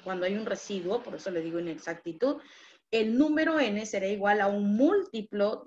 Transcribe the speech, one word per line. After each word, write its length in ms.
cuando 220
hay 80
un 140
residuo, 560
por 100
eso 160
le 120
digo 180
inexactitud, 800
el 260
número 440
n 260
será 220
igual 340
a 60
un 280
múltiplo 920